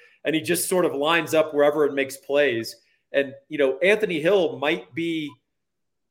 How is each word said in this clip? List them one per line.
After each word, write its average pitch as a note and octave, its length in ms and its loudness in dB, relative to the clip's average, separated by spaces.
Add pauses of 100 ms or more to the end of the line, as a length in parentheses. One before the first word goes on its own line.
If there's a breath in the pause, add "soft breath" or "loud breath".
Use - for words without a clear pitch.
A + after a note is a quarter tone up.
(240 loud breath)
and D3+ 100 0
he D#3 80 0
just E3+ 260 -2
sort F3+ 180 2
of D#3 100 -2
lines D#3 400 0
up D#3 180 2
wherever D3 320 4
and C#3 80 -2
makes C3+ 240 -4
plays. C3+ 580 -2 (360)
And, C3+ 220 -2 (160)
you D3+ 100 -6
know, C3 200 2
Anthony F#3+ 400 2
Hill D#3+ 380 2
might D3 380 -4
be D#3+ 360 -6 (800)